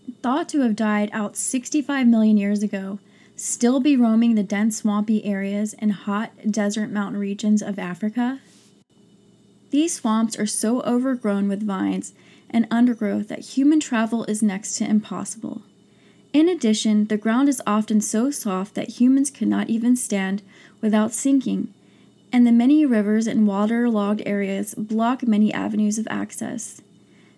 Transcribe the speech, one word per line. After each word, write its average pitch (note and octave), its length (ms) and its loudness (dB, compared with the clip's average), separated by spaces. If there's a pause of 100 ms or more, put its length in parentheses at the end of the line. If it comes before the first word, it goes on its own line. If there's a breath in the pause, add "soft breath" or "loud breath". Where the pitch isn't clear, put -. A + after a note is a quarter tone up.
(200)
thought C#4+ 300 -2
to D4+ 100 0
have A3+ 160 2
died G#3 380 0
out G#3 240 -8
sixty-five C4 680 -2
million A3 300 4
years G3+ 260 0
ago, G3 360 -6 (360 soft breath)
still B3 460 0
be C#4+ 160 4
roaming A#3 380 4
the G#3+ 80 2
dense G#3+ 340 -2
swampy G#3+ 480 0
areas G3+ 540 -4
and G#3+ 140 0
hot G3+ 400 -6 (180)
desert G#3 400 -2
mountain G3+ 280 -6
regions G3+ 440 0
of G3 160 -8
Africa? G#3+ 600 -4 (1300)
These D#4+ 260 0
swamps A3 420 -2
are G#3+ 80 -2
so A#3 340 -2
overgrown A#3+ 640 -2
with G3+ 160 -4
vines F#3+ 520 -4 (340 soft breath)
and A#3 220 0
undergrowth A3 580 0
that - 220 -12
human D4 300 4
travel A3+ 440 -2
is G#3+ 180 -4
next G3 360 -2
to G3+ 100 -2
impossible. - 720 -4 (720 soft breath)
In D#4+ 160 6
addition, G#3+ 600 2
the G#3+ 100 0
ground B3 320 2
is C4+ 160 -2
often G#3+ 340 2
so A3+ 300 0
soft F#3+ 460 -4
that - 220 -8
humans C4+ 320 4
cannot G#3 380 -2
even A3+ 260 2
stand G3 460 -2 (400 loud breath)
without A3 320 2
sinking, B3+ 640 0 (580 soft breath)
and A#3+ 140 6
the A#3 40 6
many C4+ 360 6
rivers G#3+ 400 2
and G#3+ 200 2
waterlogged G#3+ 800 0
areas G3+ 500 -4
block A3+ 520 -2
many G#3+ 260 4
avenues G#3 460 -2
of A3 100 -6
access. - 720 -8 (580 soft breath)